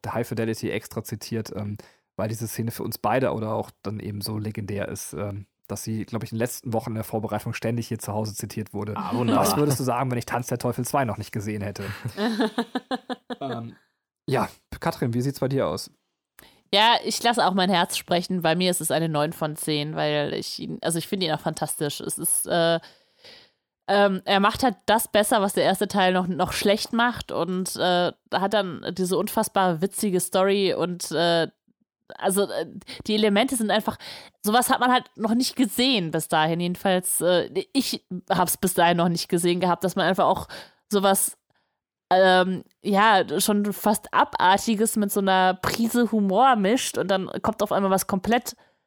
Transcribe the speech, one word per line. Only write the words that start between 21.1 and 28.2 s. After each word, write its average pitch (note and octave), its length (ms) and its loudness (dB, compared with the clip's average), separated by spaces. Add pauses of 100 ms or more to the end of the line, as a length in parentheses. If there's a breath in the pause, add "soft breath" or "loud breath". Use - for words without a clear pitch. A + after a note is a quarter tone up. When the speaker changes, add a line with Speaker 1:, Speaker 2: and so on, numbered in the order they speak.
Speaker 3:
ihn D#3 60 -2
auch D3+ 80 -2
fantastisch. D3+ 600 -4
Es - 180 -8
ist, - 280 -2
äh, E3 340 2 (1080 soft breath)
ähm, G3 360 4
er G3 160 2
macht G#3 240 2
halt A#3+ 120 2 (100)
das G#3+ 200 4
besser, G#3+ 360 2
was G3 100 0
der F3+ 120 2
erste F#3+ 220 2
Teil F#3 260 2
noch, F#3 140 0
noch F3 260 -2
schlecht - 400 0
macht A#3 380 -2
und, F3+ 460 -4
äh, F3 340 2 (240)